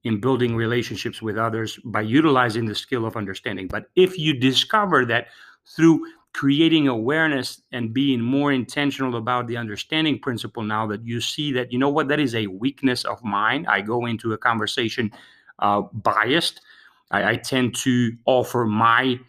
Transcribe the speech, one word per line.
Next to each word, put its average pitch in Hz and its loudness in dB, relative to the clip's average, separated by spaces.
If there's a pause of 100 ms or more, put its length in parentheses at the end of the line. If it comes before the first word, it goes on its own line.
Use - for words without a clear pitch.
in 110 -2
building 120 0
relationships 113 -4
with 107 -4
others 110 -4
by 107 -4
utilizing 120 2
the 104 -4
skill 117 -4
of 110 -6
understanding. 98 -8
But 104 -8 (100)
if 180 4
you 151 0
discover 135 2
that 117 -2 (400)
through 160 4 (260)
creating 147 4
awareness 131 0
and 117 -6
being 131 2
more 139 2
intentional 131 -2
about 120 -2
the 117 -6
understanding 120 -2
principle, 113 -6
now 110 -2
that 107 -6
you 117 -6
see 147 -4
that, 123 -4
"You 123 -2
know 143 2
what, 143 0
that 151 0
is 120 0
a 107 -2
weakness 123 -2
of 104 -6
mine. 110 0
I 98 2
go 120 -2
into 113 -4
a 101 -4
conversation, 113 -2 (480)
uh, 101 2 (100)
biased. 113 0 (520)
I, 101 2
I 117 0
tend 127 -2
to 123 2 (140)
offer 123 2
my 117 2